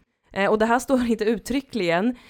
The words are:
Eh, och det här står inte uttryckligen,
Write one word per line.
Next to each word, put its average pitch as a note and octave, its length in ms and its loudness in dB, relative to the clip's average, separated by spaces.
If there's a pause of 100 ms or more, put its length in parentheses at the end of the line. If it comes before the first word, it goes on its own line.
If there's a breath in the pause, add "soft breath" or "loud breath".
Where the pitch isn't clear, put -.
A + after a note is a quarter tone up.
(320)
Eh, G3 180 0
och G#3+ 80 2
det A3 80 2
här A#3 120 2
står B3+ 280 0
inte A3 180 0
uttryckligen, G#3+ 920 -2 (120)